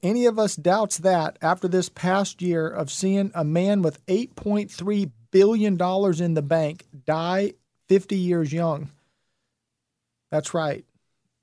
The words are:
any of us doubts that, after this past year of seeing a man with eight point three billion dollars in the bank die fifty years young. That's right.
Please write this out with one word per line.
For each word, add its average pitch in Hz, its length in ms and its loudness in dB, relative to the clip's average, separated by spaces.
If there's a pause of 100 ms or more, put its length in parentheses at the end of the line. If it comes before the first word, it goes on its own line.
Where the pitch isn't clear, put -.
any 240 240 2
of 220 120 2
us 208 180 0
doubts 190 420 0
that, 165 420 0
after 180 280 0
this 180 200 0
past 190 540 -2
year 165 240 0
of 151 240 -6
seeing 196 440 -2
a 165 100 -2
man 185 380 2
with 156 260 -2
eight 214 260 -2
point 208 360 -4
three 196 420 -2 (200)
billion 208 440 4
dollars 185 440 0
in 170 140 0
the 151 80 0
bank 156 440 -2 (180)
die 175 500 -2 (340)
fifty 196 280 2
years 175 360 0
young. 160 380 -2 (1400)
That's 151 240 -4
right. 156 300 -4 (580)